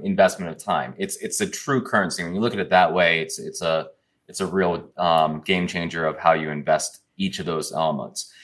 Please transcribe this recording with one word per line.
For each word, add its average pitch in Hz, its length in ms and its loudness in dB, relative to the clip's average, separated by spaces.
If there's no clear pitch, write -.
investment 92 480 2
of - 100 -14
time. 76 360 -2
It's, 98 240 -6
it's - 180 -6
a 104 80 0
true 131 340 -2
currency. 90 400 -2
When 85 120 -6
you 101 80 -2
look 117 100 0
at 101 60 -4
it 92 100 -4
that 90 240 6
way, 85 280 4
it's, - 180 -6
it's 78 240 -10
a, 80 260 0
it's - 140 -6
a 92 40 0
real, 87 520 0
um, 80 420 2
game 90 260 0
changer 82 380 -4
of 78 140 -2
how 82 160 6
you 78 160 -2
invest 76 500 -2
each 95 220 -4
of 76 80 -6
those 78 260 -4
elements. 73 580 -4